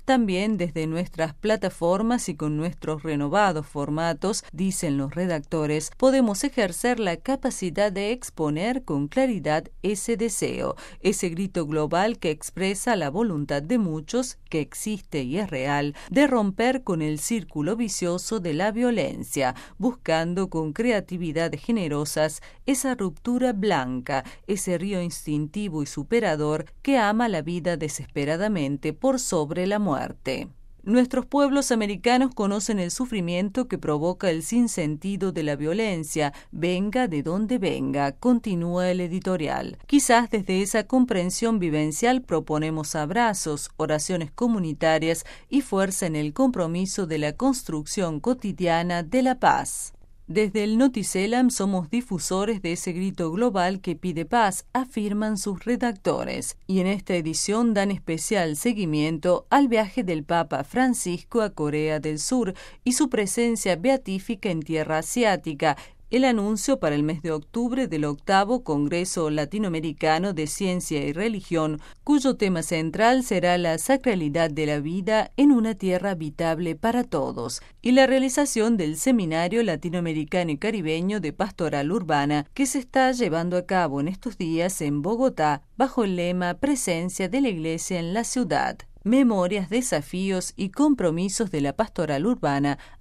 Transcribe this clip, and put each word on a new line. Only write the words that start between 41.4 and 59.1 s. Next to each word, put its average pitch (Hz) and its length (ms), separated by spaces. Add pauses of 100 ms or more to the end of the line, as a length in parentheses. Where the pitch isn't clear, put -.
vivencial 165 640
proponemos 156 720
abrazos, 170 840
oraciones 156 540
comunitarias 165 920 (240)
y 277 140
fuerza 196 420
en 160 100
el 151 200
compromiso 190 720
de 160 100
la 147 160
construcción 165 880
cotidiana 175 800
de 247 200
la 254 180
paz. - 540 (340)
"Desde 208 360
el 214 120
Noticelam 240 760
somos 190 380
difusores 202 720
de 175 120
ese 175 180
grito 180 400
global 190 500
que 175 140
pide 165 300
paz", 214 480
afirman 214 640
sus 196 260
redactores, 220 1000
y 190 140
en 185 80
esta 196 260
edición 202 600
dan 196 180
especial 165 640
seguimiento 165 920